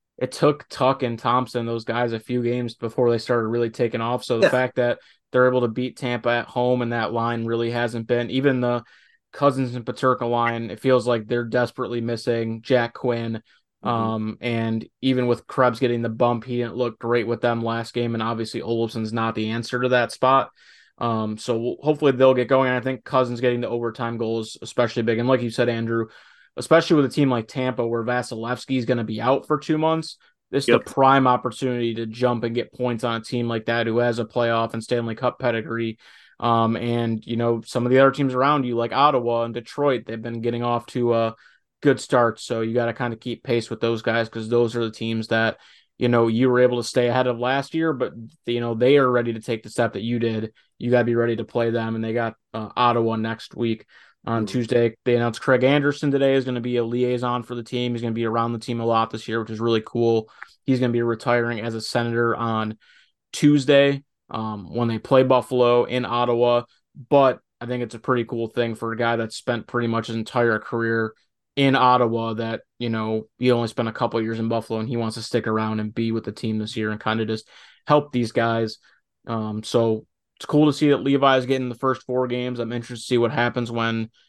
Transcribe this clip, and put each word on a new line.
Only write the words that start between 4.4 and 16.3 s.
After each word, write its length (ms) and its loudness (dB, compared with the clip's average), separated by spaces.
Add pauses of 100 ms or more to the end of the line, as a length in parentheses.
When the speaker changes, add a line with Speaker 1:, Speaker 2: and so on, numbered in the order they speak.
Speaker 2:
Yeah. 40 4
Speaker 1:
fact 260 0
that 220 0 (320)
they're 180 6
able 140 2
to 60 2
beat 280 -6
Tampa 340 -2
at 180 0
home 340 0
and 100 -4
that 200 -2
line 340 -2
really 240 -2
hasn't 380 -4
been, 220 0
even 300 2
the 220 0 (500)
Cozens 440 0
and 100 -10
Peterka 420 0
line, 400 -2
it 120 -12
feels 260 2
like 220 0
they're 160 -2
desperately 560 -2
missing 600 -2
Jack 320 0
Quinn. 460 -4 (440)
Speaker 2:
Mm-hmm. 40 -4
Speaker 1:
Um, 520 -2
and 460 -2 (140)
even 280 0
with 180 0
Krebs 320 2
getting 240 0
the 60 -2
bump, 360 0